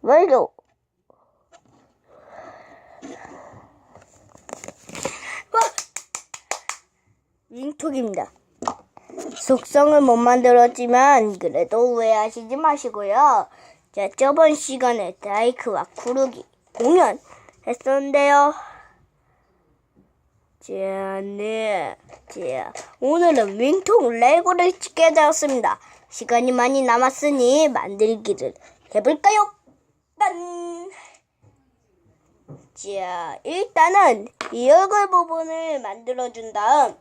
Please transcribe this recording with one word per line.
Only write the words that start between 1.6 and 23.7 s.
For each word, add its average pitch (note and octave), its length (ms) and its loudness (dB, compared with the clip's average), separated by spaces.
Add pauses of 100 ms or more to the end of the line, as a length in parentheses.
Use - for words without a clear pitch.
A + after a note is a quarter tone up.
와! A4+ 80 0 (1900)
윙톡입니다. B3+ 800 -10 (1040)
속성을 C#4+ 640 2
못 B3 160 4
만들었지만 B3 1200 4
그래도 G3+ 540 -2
오해하시지 A3 640 -2
마시고요. B3 920 0 (440)
자, G3+ 240 -6
저번 D4+ 380 4
시간에 A#3+ 680 -6
다이크와 G#3 640 -4 (100)
구르기 C4 520 -6 (260)
공연 D4+ 480 2 (460)
했었는데요. C#4+ 880 0 (2000)
자, - 120 -16 (480)
네. G3+ 800 -6 (320)
자, C3 420 -10 (280)
오늘은 C4+ 580 0
윙톡 E4+ 540 0